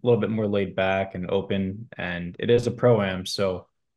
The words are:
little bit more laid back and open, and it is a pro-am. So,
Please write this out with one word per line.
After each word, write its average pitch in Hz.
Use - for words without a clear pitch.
little 120
bit 101
more 110
laid 101
back 95
and 90
open, 98
and 87
it 107
is 120
a -
pro-am. 101
So, 92